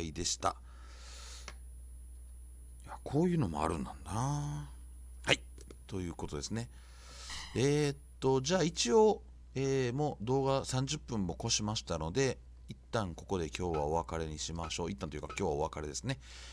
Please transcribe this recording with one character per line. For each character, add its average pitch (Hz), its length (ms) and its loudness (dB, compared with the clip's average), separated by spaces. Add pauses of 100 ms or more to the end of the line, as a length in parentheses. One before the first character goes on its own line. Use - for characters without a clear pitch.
(120)
で 85 140 -4
し - 100 2
た。 - 220 0 (2250)
い - 40 -14
や、 - 140 -10
こ 147 200 4
う 185 60 6
い 175 60 4
う 165 40 6
の 120 80 6
も 78 160 0
あ 80 60 4
る 85 80 2
ん 73 80 -2
だ - 100 -10 (100)
な。 147 640 -2 (540)
は - 80 4
い。 - 100 6 (460)
と 95 140 -2
い 90 80 -2
う 82 40 -6
こ - 140 -6
と 76 80 -6
で 73 60 -2
す - 100 -6
ね。 117 180 -4 (880)
え 143 360 4
ー - 20 -6
っ - 40 -8 (220)
と、 131 220 6
じ 143 120 2
ゃ 190 60 6
あ 170 40 6
一 170 280 2
応、 214 300 8 (360)
え 135 340 4
ー、 - 20 -2
も 147 260 0
う 104 60 -4
動 131 180 4
画 135 220 4
三 131 200 2
十 143 120 -2
分 107 280 0
も 85 160 -2
越 113 80 0
し - 140 4
ま 104 140 0
し - 80 -6
た 85 120 0
の 78 140 0
で、 131 260 4 (300)
一 - 80 -10 (160)
旦 95 240 0
こ - 80 -12
こ 95 160 0
で 82 80 2
今 90 220 -2
日 80 80 2
は 73 80 2
お 76 80 2
別 82 240 0
れ 80 80 0
に 76 140 -6
し - 120 -4
ま 82 180 -4
し - 120 -4
ょ 85 60 0
う。 - 40 -2
一 - 60 -4
旦 85 120 -4
と 71 60 -6
い 73 40 -4
う - 20 -4
か 71 80 -6
今 - 80 -6
日 101 60 0
は 90 80 2
お 71 100 2
別 78 180 0
れ 76 80 -4
で 73 80 -6
す - 80 -6
ね。 131 160 -4 (340)